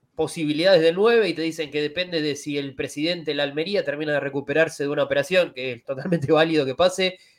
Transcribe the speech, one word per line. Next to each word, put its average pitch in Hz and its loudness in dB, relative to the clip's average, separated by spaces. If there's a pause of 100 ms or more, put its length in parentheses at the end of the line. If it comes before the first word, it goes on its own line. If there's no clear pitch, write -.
(160)
posibilidades 160 2
del 165 4
nueve 220 4
y 165 0
te 156 -6
dicen 160 -4
que 147 -2
depende 170 -4
de 151 -2
si 143 -6
el 139 -6
presidente 151 -4
de 147 -4
la 143 -2
Almería 165 -2
termina 147 -4
de 143 0
recuperarse 143 -2
de 143 -2
una 143 0
operación, 139 0
que 127 -6
es 117 -14
totalmente 143 -2
<laughs> - -
válido 156 4
que 131 -4
pase, 185 2 (220)